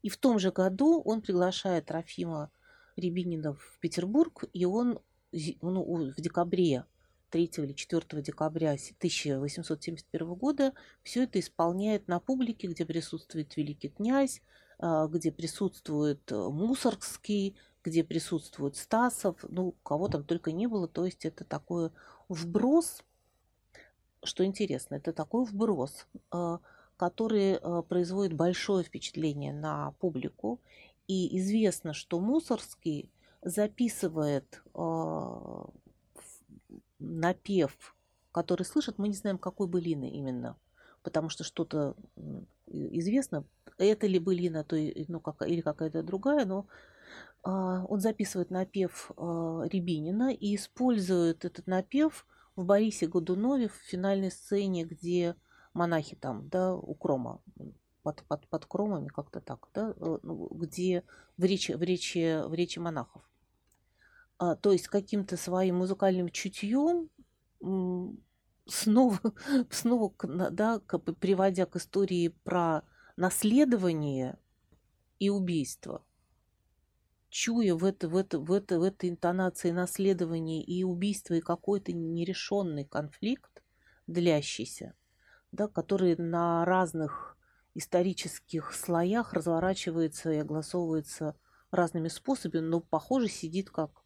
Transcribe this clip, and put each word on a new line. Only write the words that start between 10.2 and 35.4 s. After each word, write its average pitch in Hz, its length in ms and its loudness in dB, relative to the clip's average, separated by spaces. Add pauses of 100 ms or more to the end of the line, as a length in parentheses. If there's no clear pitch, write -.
года 269 380 0 (300)
всё 254 200 0
это 196 160 0
исполняет 196 680 0
на 175 120 0
публике, 240 480 -2
где 165 180 -2
присутствует 160 680 -6
великий 147 340 -4
князь, 262 520 0 (380)
а, 156 280 2
где 160 240 0
присутствует, 151 1000 -2
э, 107 40 -2
Мусоргский, 196 1200 -2 (280)
где 160 200 2
присутствует 156 720 -4
Стасов, - 720 0
ну, 185 240 -2 (120)
кого 156 240 -2
там 147 160 -2
только 170 280 -2
не 196 160 -2
было. 190 200 -2
То 175 180 -4
есть - 200 -8
это - 180 -8
такой 165 460 -4 (400)
вброс, 214 760 2 (1200)
что - 200 0
интересно, 185 520 -2
это 165 180 -4
такой 226 320 0
вброс, 202 600 -2 (260)
э, 175 260 -2 (400)
который, 196 640 2
э, 170 260 -2
производит 180 460 0
большое 180 500 2
впечатление 143 720 -4
на 147 460 -4
публику. 185 600 -4 (480)
И 185 300 0
известно, 190 560 0
что - 260 -4
Мусоргский 214 880 -2 (320)
записывает, 170 1200 0 (120)
а, 165 60 -10 (840)